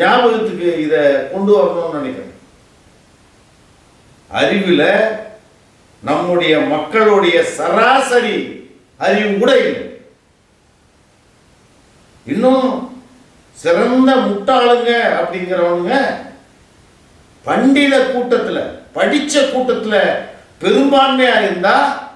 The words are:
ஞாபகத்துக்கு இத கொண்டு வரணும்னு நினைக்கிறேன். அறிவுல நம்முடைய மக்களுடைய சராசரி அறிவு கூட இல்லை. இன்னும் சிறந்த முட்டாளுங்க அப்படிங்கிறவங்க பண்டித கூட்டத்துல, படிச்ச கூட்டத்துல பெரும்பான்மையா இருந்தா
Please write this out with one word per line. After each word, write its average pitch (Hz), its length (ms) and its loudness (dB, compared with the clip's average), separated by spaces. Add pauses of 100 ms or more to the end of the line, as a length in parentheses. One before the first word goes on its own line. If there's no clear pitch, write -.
ஞாபகத்துக்கு 214 680 2 (160)
இத 151 100 0 (380)
கொண்டு 196 220 0
வரணும்னு 165 440 0
நினைக்கிறேன். - 380 -10 (1900)
அறிவுல 165 540 0 (1200)
நம்முடைய 165 500 0 (200)
மக்களுடைய 196 640 2 (200)
சராசரி 226 800 0 (680)
அறிவு 208 260 0 (100)
கூட 254 100 2 (140)
இல்லை. - 200 -6 (2500)
இன்னும் 254 420 2 (920)
சிறந்த 247 540 2 (140)
முட்டாளுங்க 240 640 2 (280)
அப்படிங்கிறவங்க 175 720 -2 (1500)
பண்டித 269 500 2 (160)
கூட்டத்துல, 233 480 -2 (360)
படிச்ச 285 380 0 (200)
கூட்டத்துல 247 420 -2 (680)
பெரும்பான்மையா 262 720 2 (100)
இருந்தா 185 300 0 (400)